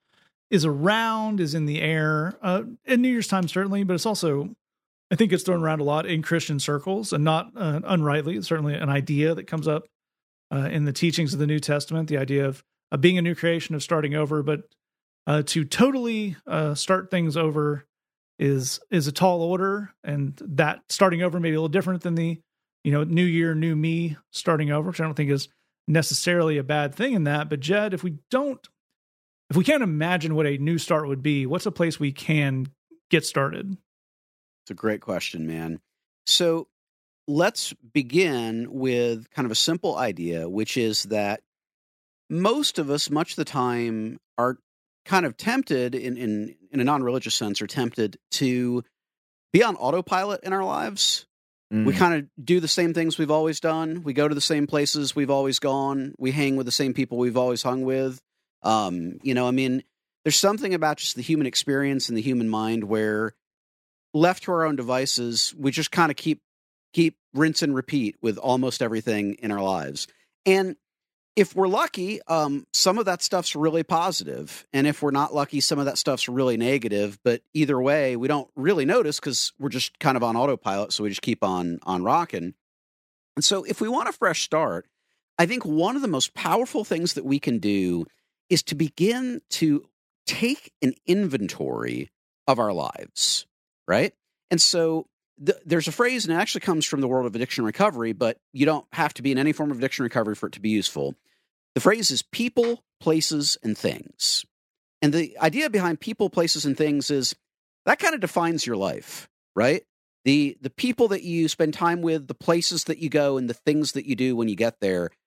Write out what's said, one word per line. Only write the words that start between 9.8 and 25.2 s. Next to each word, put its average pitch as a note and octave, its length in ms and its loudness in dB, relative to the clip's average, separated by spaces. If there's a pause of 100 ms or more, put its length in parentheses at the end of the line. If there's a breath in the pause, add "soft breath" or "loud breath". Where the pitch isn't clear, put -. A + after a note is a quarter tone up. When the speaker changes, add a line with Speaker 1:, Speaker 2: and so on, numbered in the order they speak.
Speaker 1:
uh, C#3 200 -2
in D3 140 0
the C#3 80 0
teachings D#3+ 400 0
of C#3+ 60 -4
the D3 80 2
New D3+ 120 0
Testament, D#3 480 -2
the D3+ 100 0
idea C#3 300 0
of, C3 160 -8 (280)
of C#3 100 0
being F3+ 160 8
a F3 40 2
new E3+ 140 0
creation, E3+ 400 0
of C#3+ 80 -4
starting D3+ 320 0
over, D3+ 260 0
but, D3 200 -2 (680)
uh, D3 160 2
to D#3 220 -2
totally, A3+ 720 0 (100)
uh, D#3 280 -2
start F#3 360 -2
things E3 240 0
over D3 500 0 (540)
is, C3+ 400 0 (120)
is D#3 160 2
a D3+ 40 -4
tall F3+ 300 2
order, F#3+ 520 -2 (100)
and C#3+ 400 -4
that D#3 460 0
starting F3 320 2
over F3+ 180 0
may E3 120 0
be D#3 40 0
a - 40 0
little D#3+ 100 0
different F3+ 340 0
than E3+ 120 -2
the, E3 260 -2 (420)
you C#3+ 80 2
know, D3 120 2
new E3+ 200 2
year, E3 320 2
new D#3+ 200 0
me E3 420 -2 (140)
starting D3+ 400 0
over, D#3 180 0
which E3+ 100 -8
I E3 60 0
don't D#3 80 -4
think C#3+ 180 0